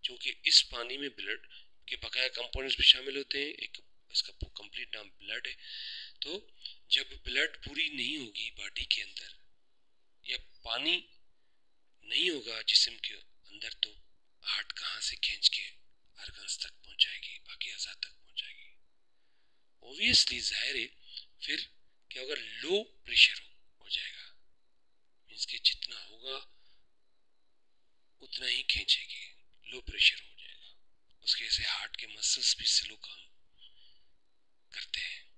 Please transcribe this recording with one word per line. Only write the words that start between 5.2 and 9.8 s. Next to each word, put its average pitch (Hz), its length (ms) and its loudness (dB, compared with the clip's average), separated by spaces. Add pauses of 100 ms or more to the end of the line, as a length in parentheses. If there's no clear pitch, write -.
है। 131 100 -6 (640)
तो 202 320 -8 (360)
जब 135 340 2
ब्लड 135 320 2
पूरी 151 320 -4
नहीं 143 300 -2
होगी 113 320 -8
बॉडी 101 340 -8
के - 180 2
अंदर, - 340 -12 (920)